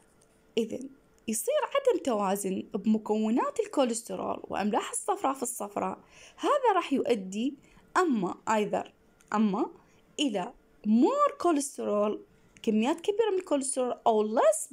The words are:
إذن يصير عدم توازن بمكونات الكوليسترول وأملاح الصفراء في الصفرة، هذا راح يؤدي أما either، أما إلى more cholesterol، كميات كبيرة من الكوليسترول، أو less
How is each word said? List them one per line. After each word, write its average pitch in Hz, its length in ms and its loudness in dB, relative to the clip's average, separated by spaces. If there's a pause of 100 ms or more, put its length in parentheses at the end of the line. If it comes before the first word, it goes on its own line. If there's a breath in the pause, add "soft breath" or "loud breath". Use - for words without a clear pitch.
(580 loud breath)
إذن 214 320 -4 (380)
يصير 233 260 -4 (100)
عدم 508 400 0
توازن 202 600 0 (100)
بمكونات 220 840 0
الكوليسترول 233 840 -2
وأملاح 208 480 -2
الصفراء 359 420 -2
في 277 100 -6
الصفرة، 202 600 -6 (340 loud breath)
هذا 494 380 2
راح 339 180 0
يؤدي 220 640 -2 (400 soft breath)
أما 247 380 2 (140)
either، 202 400 0 (440)
أما 214 360 2 (500 soft breath)
إلى 214 340 -2 (340)
more 494 560 4
cholesterol، 220 760 0 (460)
كميات 226 380 2
كبيرة 427 280 0
من 370 100 0
الكوليسترول، 262 680 -2
أو 214 280 2
less 587 380 2